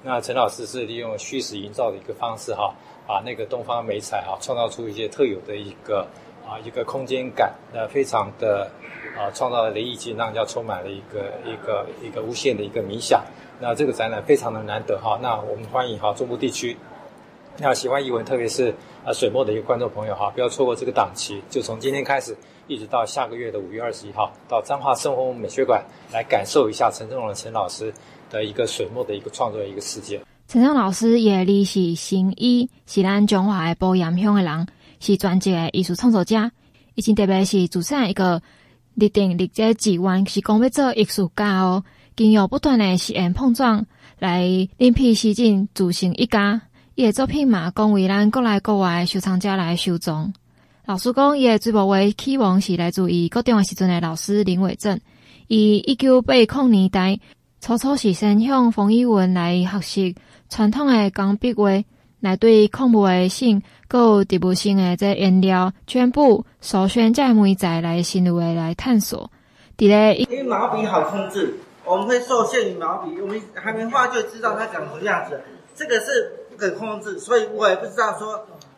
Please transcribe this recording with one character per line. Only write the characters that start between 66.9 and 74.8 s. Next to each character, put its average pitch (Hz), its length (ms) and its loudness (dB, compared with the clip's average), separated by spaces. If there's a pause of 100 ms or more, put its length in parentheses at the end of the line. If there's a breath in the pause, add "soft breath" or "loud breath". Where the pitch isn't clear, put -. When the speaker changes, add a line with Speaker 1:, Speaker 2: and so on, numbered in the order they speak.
Speaker 2:
这 269 220 4
媒 202 180 6
材 170 260 -2
来 170 220 -2
深 180 220 0
入 175 160 2
的 170 160 0
来 165 180 -4
探 240 260 2
索。 - 300 -6 (480 soft breath)
伫 214 100 6
咧 214 280 8
Speaker 3:
因 240 160 0
为 262 100 -6
毛 233 280 -2
笔 214 180 -2
好 170 140 0
控 196 280 -4
制， 175 300 -4 (260)
我 180 120 2
们 208 100 -4
会 247 120 2
受 240 260 0
限 202 240 0
于 180 40 -8
毛 170 240 -6
笔， 170 240 -10
我 196 60 -8
们 214 140 -8 (120)
还 196 180 -8
没 220 140 -6
画 247 220 0
就 247 160 -2
知 226 180 -10
道 214 160 -2
它 220 100 -4
长 156 220 -8